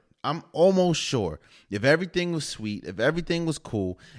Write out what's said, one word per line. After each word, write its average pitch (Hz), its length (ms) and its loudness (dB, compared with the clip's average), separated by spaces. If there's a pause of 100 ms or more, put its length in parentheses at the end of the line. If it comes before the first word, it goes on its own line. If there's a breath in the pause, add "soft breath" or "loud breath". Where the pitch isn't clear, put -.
(240)
I'm 151 200 -4 (100)
almost 180 480 4
sure 92 380 -2 (300 soft breath)
if 98 140 -4
everything 175 480 2
was 160 160 -4
sweet, 107 380 -6
if 92 140 -8
everything 165 460 0
was 160 120 -2
cool, 92 420 -4 (200 loud breath)